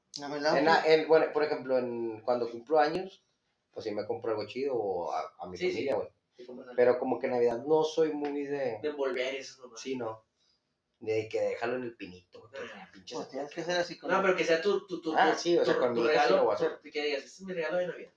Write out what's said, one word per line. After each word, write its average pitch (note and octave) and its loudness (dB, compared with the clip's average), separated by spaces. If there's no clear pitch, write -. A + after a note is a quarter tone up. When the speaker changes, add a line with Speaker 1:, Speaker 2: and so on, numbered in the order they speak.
Speaker 1:
No, C#3+ -8
me D3 -4
la D3 2
Speaker 2:
En C#3 4
na-, D#3+ 6
en, D#3 8
bueno, D#3 8
por D3+ 2
ejemplo, C3 0
en, A#2 -4
cuando B2 0
cumplo A#2+ 0
años, E3 0
pues G#2+ -12
sí A2 -4
me G#2 -4
compro A2+ -4
algo G#2 -4
chido C3 -4
o F2+ -2
a, D#2 -4
a - -10
mi F3+ -12
Speaker 3:
Sí, F3 -4
sí. F#3 0
Speaker 2:
familia, C3+ -2
güey. - -4
Speaker 3:
Sí, B2 -18
compras B2 -16
algo. B2 -8
Speaker 2:
Pero B2 6
como B2+ -2
que C3 -4
en B2 -2
Navidad A#2+ 2
no D#3 4
soy D#3 0
muy C#3+ -4
de C3+ -4
Speaker 3:
De D3 -4
envolver C3+ -4
eso C3+ -14
nomás. A2+ -18
Speaker 2:
Sí, C3 -6
no. A2+ -8
De A2 -2
que A2 -2
déjalo A#2 -2
en B2+ -6
el A#2 -10
pinito, F2+ -16
güey, C3 -12
Speaker 3:
Ah. - -18
Speaker 2:
pinche F#2+ -16
Speaker 1:
Pues - -8
tienes C#3+ -8
que E3+ -10
Speaker 2:
Santa E3+ -4
Speaker 1:
ser F3 0
así E3+ -6
con - -10
Speaker 3:
No, F#3 2
pero F#3 2
que E3 0
sea E3 2
tu, G3 0
tu, E3+ -8
tu, D#3 -4
Speaker 2:
Ah, D#3 6
Speaker 3:
tu, - -4
Speaker 2:
sí, E3+ 2
o C#3+ 4
sea, D#3+ 2
Speaker 3:
tu, - 0
Speaker 2:
con A#2+ 2
mi A#2 0
Speaker 3:
tu A#2 2
Speaker 2:
hija A2+ 4
sí - 4
Speaker 3:
regalo, - 6
Speaker 2:
lo F3 4
voy A2+ 4
a - 0
hacer. - -2
Speaker 3:
tu, D3 -18
que D3+ -4
digas, D3 -2
"Este - -20
es F#3 -20
mi F#3+ -10
regalo F3+ -2
de F3+ -2
Navidad". - -12